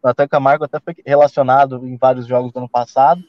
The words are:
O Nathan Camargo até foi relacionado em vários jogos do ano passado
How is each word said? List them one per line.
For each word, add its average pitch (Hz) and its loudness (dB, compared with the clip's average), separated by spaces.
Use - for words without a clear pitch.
O 127 0
Nathan 143 0
Camargo 147 0
até 151 -10
foi 175 -12
relacionado 135 2
em 127 -12
vários 127 0
jogos 123 -4
do 127 -10
ano 123 -12
passado 139 0